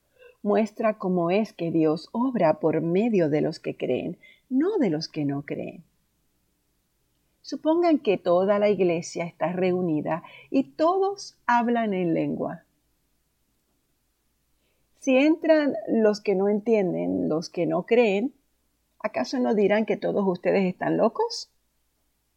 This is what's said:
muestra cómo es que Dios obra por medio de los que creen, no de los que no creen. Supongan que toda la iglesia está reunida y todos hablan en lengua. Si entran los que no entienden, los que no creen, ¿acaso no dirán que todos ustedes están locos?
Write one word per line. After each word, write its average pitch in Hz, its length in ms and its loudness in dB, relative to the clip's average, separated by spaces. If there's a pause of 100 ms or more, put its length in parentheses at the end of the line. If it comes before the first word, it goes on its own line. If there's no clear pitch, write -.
(440)
muestra 214 540 0
cómo 175 340 0
es 202 200 0
que 170 200 -6
Dios 156 400 0
obra 226 480 0
por 160 220 0
medio 180 480 2
de 151 120 0
los 151 180 -4
que 151 160 -8
creen, 123 420 -4 (300)
no 330 300 0
de 226 140 0
los 156 180 -4
que 151 160 -6
no 143 160 -4
creen. - 420 -12 (1600)
Supongan 320 560 2
que 214 200 0
toda 190 420 2
la 208 100 4
iglesia 175 560 0
está 160 260 -4
reunida 180 720 -2 (280)
y 269 240 0
todos 381 600 -2 (120)
hablan 233 460 0
en 175 200 0
lengua. 156 500 -4 (2250)
Si 262 180 2
entran 311 560 2 (160)
los 214 320 2
que 202 140 0
no 196 120 0
entienden, 185 800 0
los 160 220 -4
que 175 160 -4
no 160 220 -2
creen, 226 440 2 (680)
¿acaso 240 380 -6
no 247 160 0
dirán 208 320 2
que 196 120 -2
todos 190 300 -2
ustedes 180 380 0
están 165 320 -2
locos? 440 540 -2 (840)